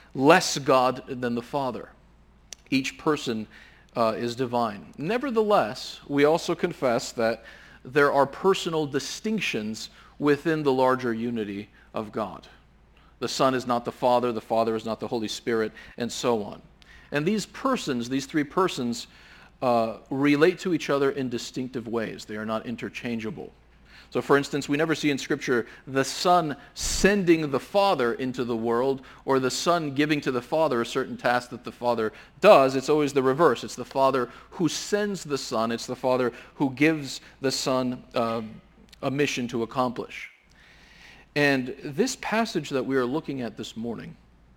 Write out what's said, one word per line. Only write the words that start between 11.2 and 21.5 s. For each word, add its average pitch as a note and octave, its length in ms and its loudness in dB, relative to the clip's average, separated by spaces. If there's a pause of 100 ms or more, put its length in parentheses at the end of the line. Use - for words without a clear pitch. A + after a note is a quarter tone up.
of A2 180 -6
God. F#2+ 360 -6 (720)
The B2 80 -4
Son C3 260 2
is B2 140 -2
not A#2+ 180 0
the B2 60 -6
Father, B2 400 2
the A2 100 -4
Father A2+ 340 0
is A2 100 -6
not A2+ 140 -4
the G#2+ 80 -8
Holy A2 200 -4
Spirit, A2 440 -2 (260)
and A#2 140 -6
so A#2 320 0
on. - 180 -14 (500)
And D3 140 -2
these G3+ 220 0
persons, C3 640 -4
these C3+ 160 -2
three D3+ 180 -2
persons, C#3+ 640 -2 (540)
uh, A2+ 360 0 (120)
relate D3 500 4
to F#3 140 -2
each D3 160 -2
other C#3 220 2
in C3+ 180 -4
distinctive B2 580 -6